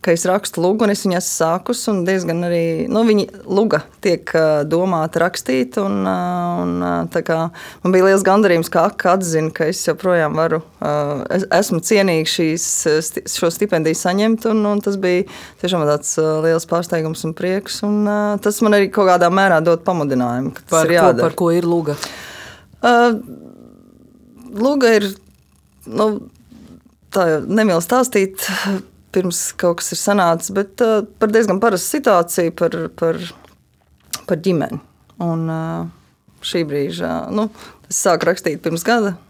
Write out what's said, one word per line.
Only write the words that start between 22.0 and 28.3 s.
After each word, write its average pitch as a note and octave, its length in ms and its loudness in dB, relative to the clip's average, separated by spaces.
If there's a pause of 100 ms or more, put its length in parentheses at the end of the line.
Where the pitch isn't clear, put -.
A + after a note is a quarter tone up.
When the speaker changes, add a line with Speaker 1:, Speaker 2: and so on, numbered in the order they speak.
Speaker 1:
Ā, B3 160 4 (1600)
luga B3 440 2
ir, G#3 140 0 (760)
nu, G#3+ 260 -2 (1000)
tā F#3 160 2
jau D#3 160 2
nemīl G3 400 2
stāstīt, G#3+ 600 0 (680)